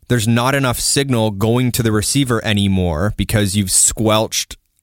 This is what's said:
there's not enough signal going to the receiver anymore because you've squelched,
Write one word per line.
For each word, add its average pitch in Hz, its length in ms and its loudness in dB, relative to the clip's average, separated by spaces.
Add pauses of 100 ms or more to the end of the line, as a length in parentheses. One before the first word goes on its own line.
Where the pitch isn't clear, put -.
there's 113 200 0
not 120 280 2
enough 131 240 0
signal 127 500 0
going 113 440 0
to 123 100 -2
the 113 80 0
receiver 117 520 0
anymore 98 720 0
because 101 400 -2
you've 98 160 -2
squelched, - 840 0 (260)